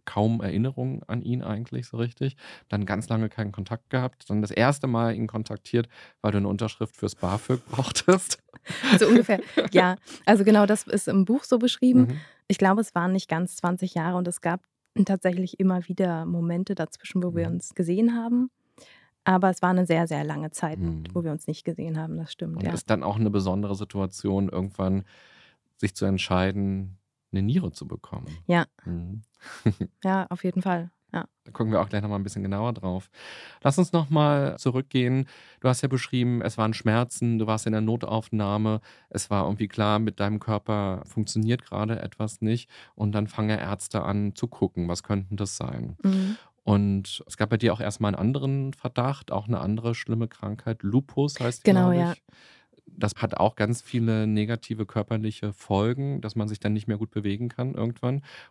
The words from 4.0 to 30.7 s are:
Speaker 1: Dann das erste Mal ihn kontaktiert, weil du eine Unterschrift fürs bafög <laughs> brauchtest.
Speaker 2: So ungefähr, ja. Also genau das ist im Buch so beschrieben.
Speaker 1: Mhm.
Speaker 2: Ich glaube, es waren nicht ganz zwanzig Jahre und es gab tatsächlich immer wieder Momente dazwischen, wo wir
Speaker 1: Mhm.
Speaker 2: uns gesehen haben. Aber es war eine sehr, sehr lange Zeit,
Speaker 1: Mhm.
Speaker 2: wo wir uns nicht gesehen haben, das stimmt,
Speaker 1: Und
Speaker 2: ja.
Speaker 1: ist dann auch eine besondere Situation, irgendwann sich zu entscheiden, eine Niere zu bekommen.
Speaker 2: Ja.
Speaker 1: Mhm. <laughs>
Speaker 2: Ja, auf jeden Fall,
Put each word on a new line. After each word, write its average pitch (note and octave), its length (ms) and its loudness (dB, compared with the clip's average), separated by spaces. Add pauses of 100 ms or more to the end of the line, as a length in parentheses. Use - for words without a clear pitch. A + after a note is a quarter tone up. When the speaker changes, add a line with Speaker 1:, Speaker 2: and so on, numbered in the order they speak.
Speaker 1:
Dann G#2 100 0
das G#2 100 -2
erste C#3 360 2
Mal A#2 280 0
ihn A2 120 -2
kontaktiert, A2+ 600 -2 (340)
weil G#2 100 2
du G2+ 60 2
eine G2+ 100 0
Unterschrift G#2 480 -4
fürs - 200 -4
bafög G#2+ 500 -2
<laughs> - 40 -20
brauchtest. - 720 0 (560)
Speaker 2:
So G#3+ 100 6
ungefähr, A3+ 320 6 (300)
ja. F3+ 260 6 (300)
Also G3+ 180 8
genau G#3 220 8
das - 200 2
ist - 220 -2
im G3 160 4
Buch A#3+ 200 0
so B3 140 2
beschrieben. B3+ 480 6
Speaker 1:
Mhm. C#3+ 180 -4 (240)
Speaker 2:
Ich G3 100 2
glaube, G3 220 4
es - 140 -6
waren F3+ 180 2
nicht F#3+ 160 -2
ganz E3+ 280 -2
zwanzig F3+ 380 -2
Jahre F3 220 0
und F3+ 120 -2
es F3+ 120 -6
gab F3 220 -2 (440)
tatsächlich F#3 540 0
immer F#3 280 2
wieder F3 380 -2
Momente E3+ 480 -2
dazwischen, - 480 -4
wo F3 120 -4
wir E3+ 140 0
Speaker 1:
Mhm. E3+ 60 -2
Speaker 2:
uns - 200 -8
gesehen F#3+ 400 2
haben. A#3+ 360 0 (720)
Aber F#3 260 6
es F3+ 120 -2
war F3+ 80 4
eine F3+ 160 4
sehr, E3 220 4
sehr D3+ 160 -2
lange D3+ 260 -4
Zeit, D#3+ 300 -4
Speaker 1:
Mhm. D#3+ 320 -4
Speaker 2:
wo F3 120 -2
wir D#3+ 80 -2
uns D3+ 140 -8
nicht - 180 -8
gesehen E3 340 -6
haben, D#3+ 200 -6
das D#3+ 140 -10
stimmt, E3 300 -8
Speaker 1:
Und - 20 -2
Speaker 2:
ja. E3 100 -2
Speaker 1:
ist - 160 -4
dann F#2+ 120 2
auch G2+ 140 -2
eine A2 140 2
besondere G2 440 0
Situation, G2 720 -2
irgendwann F#2+ 560 -2 (760)
sich - 160 -4
zu - 100 -4
entscheiden, F#2+ 920 0 (340)
eine G2 100 0
Niere B2 300 0
zu - 160 -14
bekommen. - 580 -12
Speaker 2:
Ja. F3 200 2 (180)
Speaker 1:
Mhm. F2+ 380 -8 (420)
<laughs> - 400 -2
Speaker 2:
Ja, F#3+ 260 0
auf F3+ 140 -8
jeden F3+ 180 -2
Fall, F3 280 -2 (220)